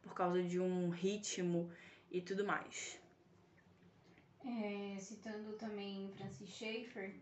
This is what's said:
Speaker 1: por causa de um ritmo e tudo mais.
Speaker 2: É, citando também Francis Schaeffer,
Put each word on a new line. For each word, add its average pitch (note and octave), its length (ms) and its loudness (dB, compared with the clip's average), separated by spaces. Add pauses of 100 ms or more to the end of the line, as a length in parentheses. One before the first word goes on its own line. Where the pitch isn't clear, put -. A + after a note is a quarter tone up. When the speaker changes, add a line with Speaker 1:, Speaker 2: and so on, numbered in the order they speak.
Speaker 1:
por - 120 -10
causa F3+ 280 6
de F3+ 180 4
um F3+ 300 4
ritmo F3 800 2 (400)
e F3+ 100 2
tudo G3 240 0
mais. - 540 -2 (1400)
Speaker 2:
É, G3+ 560 -2
citando G#3+ 540 -6
também G3+ 640 -4
Francis G3 320 -8
Schaeffer, G#3+ 720 -4